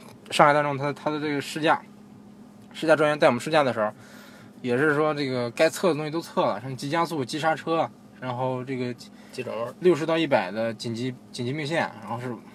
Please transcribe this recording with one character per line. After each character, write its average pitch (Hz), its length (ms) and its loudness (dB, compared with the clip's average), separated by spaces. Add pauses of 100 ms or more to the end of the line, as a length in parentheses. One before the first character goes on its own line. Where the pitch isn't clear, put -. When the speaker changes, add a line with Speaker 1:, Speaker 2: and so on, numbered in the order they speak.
(300)
Speaker 1:
上 160 160 6
海 143 60 6
大 147 100 4
众 143 160 -2
它， 143 140 -2
它 147 180 -4
的 151 80 -2
这 147 160 -2
个 139 60 -2
试 - 200 -8
驾， 151 220 2 (880)
试 - 140 -6
驾 156 80 8
专 151 160 4
员 151 80 0
带 160 80 6
我 139 60 6
们 120 80 0
试 156 100 -6
驾 156 140 4
的 127 80 0
时 113 80 -2
候， 107 100 0 (720)
也 123 160 0
是 147 160 4
说 151 180 2
这 143 160 -2
个 123 220 -2
该 160 180 4
测 - 200 0
的 160 80 4
东 151 80 -4
西 151 80 -6
都 165 80 -4
测 - 220 -4
了， 107 180 0
什 127 100 -10
么 131 60 -8
急 143 120 -8
加 170 160 0
速、 160 200 -4
急 143 160 -6
刹 160 160 2
车， 156 340 -2 (300)
然 127 160 -6
后 127 260 -4
这 131 140 -8
个 123 180 -4 (380)
Speaker 2:
急 127 100 -8
转 110 160 -6
弯。 120 220 -6
Speaker 1:
六 175 160 6
十 156 100 -2
到 160 100 2
一 165 80 2
百 110 280 2
的 113 200 -2
紧 113 220 -6
急， 123 180 -6 (200)
紧 123 120 -8
急 123 80 -4
并 151 140 -6
线， 147 240 -2 (100)
然 101 80 -14
后 120 120 -6
是， 123 120 -6 (220)